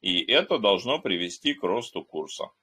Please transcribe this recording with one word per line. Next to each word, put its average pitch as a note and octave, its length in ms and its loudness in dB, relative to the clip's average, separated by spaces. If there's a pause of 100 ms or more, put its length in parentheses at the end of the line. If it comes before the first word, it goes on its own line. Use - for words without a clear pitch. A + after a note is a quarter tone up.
и F2+ 200 0
это D3 380 2
должно G#2+ 420 2
привести G2+ 540 -4
к - 80 -14
росту G2 400 -2
курса. - 480 -10 (120)